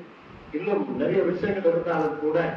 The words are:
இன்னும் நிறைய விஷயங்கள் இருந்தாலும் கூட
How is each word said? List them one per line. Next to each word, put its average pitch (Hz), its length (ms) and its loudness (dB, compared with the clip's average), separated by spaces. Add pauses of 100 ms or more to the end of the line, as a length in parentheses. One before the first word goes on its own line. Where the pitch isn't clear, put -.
(520)
இன்னும் 156 440 -2
நிறைய 175 260 2
விஷயங்கள் 180 500 2
இருந்தாலும் 160 480 0
கூட 156 180 2 (180)